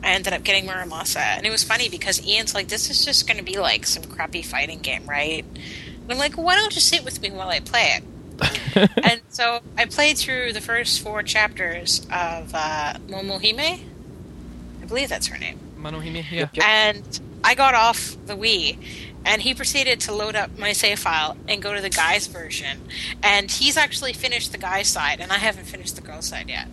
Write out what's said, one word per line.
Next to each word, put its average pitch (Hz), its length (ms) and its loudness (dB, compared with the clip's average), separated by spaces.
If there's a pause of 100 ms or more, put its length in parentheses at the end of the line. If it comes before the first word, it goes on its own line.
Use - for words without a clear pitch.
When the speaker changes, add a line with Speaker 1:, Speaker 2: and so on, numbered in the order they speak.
Speaker 1:
I - 80 2
ended 185 220 2
up 170 100 -4
getting 196 220 2
Muramasa. 180 520 -4 (200)
And - 80 -4
it 214 60 0
was - 120 2
funny 233 260 2
because 180 360 -2
Ian's 214 300 2
like, 196 140 -2
"This 220 200 -2
is - 160 4
just - 220 4
gonna 208 160 2
be, 190 160 -4
like, 143 260 2
some - 180 0
crappy - 380 -6
fighting 151 380 -4
game, - 260 -6
right?" 147 400 -2
And - 680 -12
I'm 247 60 -2
like, 285 180 0
"Why 349 200 4
don't 415 180 4
you 339 80 2
sit 302 240 4
with 254 160 -8
me 202 80 -4
while 190 200 -6
I 165 100 2
play 156 400 2
it?" - 960 2
Speaker 2:
<laughs> - 80 0
Speaker 1:
And 233 260 4
so 233 300 0 (180)
I 233 80 4
played 294 320 4
through 254 360 -2
the 214 80 -6
first 233 400 0
four 214 220 -4
chapters 185 760 0 (100)
of, 170 420 -2
uh, 156 420 -2 (120)
Momohime. 196 720 0 (1040)
I - 40 -12
believe 254 240 -2
that's - 180 -2
her 73 100 -6
name. - 220 -8 (200)
Speaker 2:
Monohime, 156 360 -6
yeah. 170 160 -4
Speaker 3:
Yep, 165 260 0
yep. - 80 6
Speaker 1:
And 214 540 4 (240)
I 226 120 6
got 269 180 6
off 233 420 4 (120)
the 208 80 -4
Wii, 190 420 2 (480)
and 208 160 4
he 262 140 0
proceeded 262 460 2
to 214 120 -4
load 214 220 -2
up 185 240 -2
my 202 140 0
save 208 260 2
file 160 360 0 (120)
and 208 140 0
go 202 120 -4
to 202 80 -2
the 190 80 -2
guy's 185 380 2
version. 147 540 -6 (420)
And 202 260 4
he's 277 280 2
actually 277 360 2
finished 240 380 -2
the 202 80 -10
guy's 190 280 0
side, 147 320 2
and 180 120 -4
I 196 60 2
haven't 202 280 0
finished 185 300 -10
the - 60 -12
girl's - 260 -10
side 87 220 -8
yet. 71 240 -6